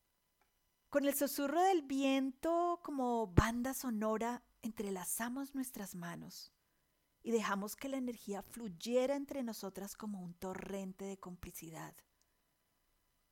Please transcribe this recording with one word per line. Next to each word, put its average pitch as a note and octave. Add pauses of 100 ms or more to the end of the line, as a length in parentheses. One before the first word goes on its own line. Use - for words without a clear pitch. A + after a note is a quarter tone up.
(920)
Con C#4
el C#4
susurro C#4+
del F#4+
viento C#4
como B3
banda A#3
sonora, A3 (180)
entrelazamos A3+
nuestras A3
manos E3+ (680)
y A#3
dejamos G3+
que C4+
la C4+
energía G#3+
fluyera A#3
entre C#4
nosotras G3+
como G3+
un F3
torrente F#3+
de G3
complicidad. E3 (1400)